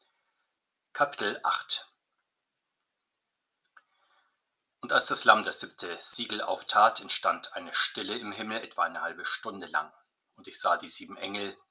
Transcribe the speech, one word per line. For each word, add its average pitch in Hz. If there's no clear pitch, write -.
Kapitel -
acht. -
Und 120
als 135
das -
Lamm 107
das -
siebte 90
Siegel 110
auftat, -
entstand -
eine 87
Stille 104
im 110
Himmel 107
etwa 87
eine 82
halbe 85
Stunde 98
lang. 80
Und -
ich -
sah -
die -
sieben -
Engel, 98